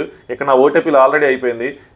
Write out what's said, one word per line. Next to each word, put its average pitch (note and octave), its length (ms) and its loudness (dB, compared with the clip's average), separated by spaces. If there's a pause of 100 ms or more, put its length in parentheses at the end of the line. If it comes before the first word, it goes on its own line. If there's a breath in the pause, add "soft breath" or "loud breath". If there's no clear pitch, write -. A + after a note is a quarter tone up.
(300 loud breath)
ఇక్కడ C3 160 -8
నా C#3 80 0
ఓటీపీలు D3+ 440 2
already C#3+ 280 2
అయిపోయింది, B2+ 540 -4 (160 soft breath)